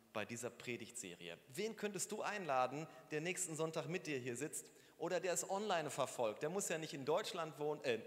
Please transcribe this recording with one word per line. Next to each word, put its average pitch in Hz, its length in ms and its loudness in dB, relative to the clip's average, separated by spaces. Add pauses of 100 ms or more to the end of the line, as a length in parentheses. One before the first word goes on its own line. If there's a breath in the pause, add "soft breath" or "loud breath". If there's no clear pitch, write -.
(120)
bei 104 140 0
dieser 117 240 -4
Predigtserie. 90 960 -6
Wen 208 300 -2
könntest 196 340 -2
du 160 100 -4
einladen, 147 640 2 (260 loud breath)
der 151 100 0
nächsten 160 340 -2
Sonntag 160 320 0
mit 180 200 -2
dir 143 120 0
hier 120 160 -2
sitzt 147 340 -4 (280 loud breath)
oder 170 240 2
der 180 100 2
es - 180 0
online 190 400 2
verfolgt? 123 540 2
Der 151 60 2
muss 190 180 0
ja 165 100 2
nicht 160 160 -4
in 139 120 -4
Deutschland 160 540 2
wohnen, 147 260 0
äh, 113 220 4